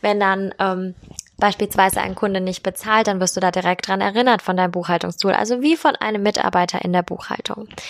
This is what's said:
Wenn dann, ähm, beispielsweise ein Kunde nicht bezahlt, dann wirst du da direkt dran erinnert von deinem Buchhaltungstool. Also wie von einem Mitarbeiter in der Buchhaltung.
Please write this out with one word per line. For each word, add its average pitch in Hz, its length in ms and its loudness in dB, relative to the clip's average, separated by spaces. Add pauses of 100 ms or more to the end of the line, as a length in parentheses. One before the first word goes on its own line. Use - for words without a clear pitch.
Wenn 208 200 2
dann, 196 380 0
ähm, 185 360 -2 (480)
beispielsweise 196 580 2
ein 190 140 -4
Kunde 196 260 -2
nicht 185 220 -4
bezahlt, 214 460 0
dann 196 100 0
wirst 180 180 0
du 190 40 -2
da 185 100 2
direkt 180 380 -2
dran 196 120 0
erinnert 214 420 2
von 185 140 -2
deinem 185 140 2
Buchhaltungstool. 175 640 0
Also 247 280 0
wie 311 160 4
von - 200 2
einem 214 260 -2
Mitarbeiter 185 640 0
in 180 80 0
der 180 100 2
Buchhaltung. - 640 -8 (240)